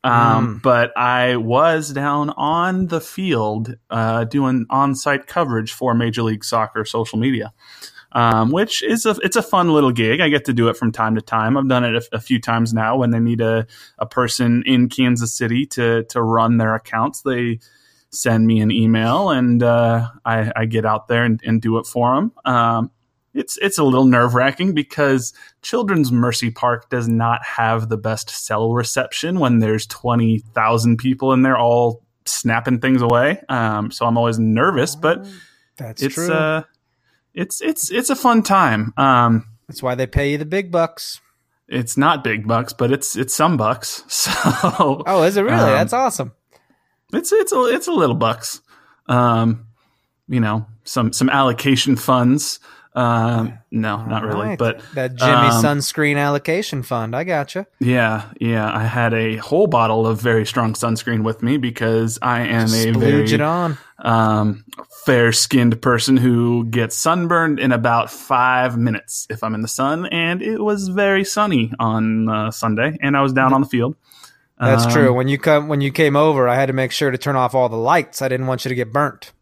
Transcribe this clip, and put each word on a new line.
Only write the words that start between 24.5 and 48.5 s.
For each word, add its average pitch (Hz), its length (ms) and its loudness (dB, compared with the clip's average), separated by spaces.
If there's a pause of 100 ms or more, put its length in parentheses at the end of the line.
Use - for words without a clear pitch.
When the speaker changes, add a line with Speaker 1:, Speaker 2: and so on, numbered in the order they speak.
Speaker 1:
because 139 580 0 (300)
Children's 196 480 0
Mercy 120 400 0
Park 120 400 -2
does 123 160 -2
not 117 380 0
have 113 440 -2
the 110 100 -4
best 110 320 -6
cell 113 420 -2
reception 131 680 -4
when 120 220 2
there's 110 260 0
twenty 117 520 0 (160)
thousand 117 420 2
people 131 380 0
in 127 80 4
there 131 140 2
all 120 460 2 (220)
snapping 117 560 -2
things 131 220 2
away. 123 380 2 (100)
Um, 110 420 -2
so 117 140 -4
I'm 117 100 2
always 117 240 0
nervous, 131 560 0
but 165 240 0
Speaker 2:
Oh, 196 60 -16 (500)
that's 113 260 -12
Speaker 1:
it's, 135 140 -4
Speaker 2:
true. 170 160 -4
Speaker 1:
uh, 156 300 -2 (720)
it's, - 260 -8
it's, - 320 -6
it's 254 180 -2
a 262 60 0
fun 233 260 2
time. 120 540 0
Um, 120 500 2 (220)
Speaker 2:
That's - 140 -14
why 127 120 -2
they 127 140 -4
pay 143 240 0
you 147 60 -2
the 151 80 -6
big 185 260 -4
bucks. - 480 -4 (480)
Speaker 1:
it's 123 280 -4
not 143 280 2
big 107 240 -4
bucks, 117 240 -2
but 120 180 -2
it's, - 240 -2
it's 127 200 -4
some 156 220 2
bucks. 113 480 -4
<laughs> - 40 -20
So, - 1000 -2
Speaker 2:
Oh, 185 160 2
is 190 140 2
it 202 60 2
really? 233 120 0
Speaker 1:
um, - 160 2
Speaker 2:
That's 151 220 0
awesome. 233 400 -2 (800)
Speaker 1:
it's, 349 180 -4
it's 440 220 2
a, 262 140 0
it's 254 200 -2
a 359 60 -4
little 160 240 2
bucks. - 460 -4 (440)